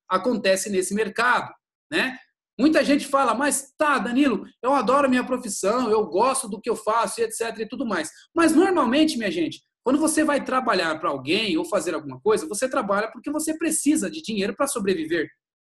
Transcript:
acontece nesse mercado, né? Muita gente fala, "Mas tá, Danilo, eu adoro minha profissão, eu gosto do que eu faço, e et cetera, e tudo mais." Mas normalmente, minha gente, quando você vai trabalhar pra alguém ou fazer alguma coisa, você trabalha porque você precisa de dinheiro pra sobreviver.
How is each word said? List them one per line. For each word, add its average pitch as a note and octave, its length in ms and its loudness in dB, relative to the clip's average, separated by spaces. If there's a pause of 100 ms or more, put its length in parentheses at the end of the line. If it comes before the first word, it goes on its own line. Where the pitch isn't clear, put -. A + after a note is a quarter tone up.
(100)
acontece G3 580 0
nesse F#3 260 -2
mercado, G#3+ 580 0 (400)
né? A#3+ 260 -2 (400)
Muita D4+ 240 4
gente C#4 240 2
fala, C4+ 280 2
"Mas C4+ 440 -2
tá, C#4+ 220 2
Danilo, A#3+ 440 2 (160)
eu C4 140 2
adoro C4+ 340 4
minha B3+ 140 2
profissão, B3 680 -2
eu G#3+ 160 2
gosto A#3+ 420 0
do G3+ 120 -10
que - 80 -6
eu A3 60 -2
faço, A3 460 -2
e A#3 40 2
et A3 120 -6
cetera, A3+ 260 -6
e G#3+ 60 -6
tudo B3+ 180 -6
mais." F3+ 240 -4 (240)
Mas D#4+ 180 4
normalmente, D#4 640 4
minha G#3+ 140 -2
gente, D#3+ 320 -4 (220)
quando C4+ 140 2
você D#4 260 2
vai C#4+ 200 0
trabalhar G3+ 540 0
pra E3+ 100 -2
alguém D#3+ 480 -2
ou E3+ 80 -2
fazer F3 300 -2
alguma C3+ 260 -10
coisa, G#3 280 0
você G#3+ 200 -4
trabalha A3 440 -2
porque - 180 -12
você D#4 260 -4
precisa D4 540 0
de D#3 100 -10
dinheiro G#3+ 360 -4
pra C#4 100 0
sobreviver. E3+ 640 -2 (380)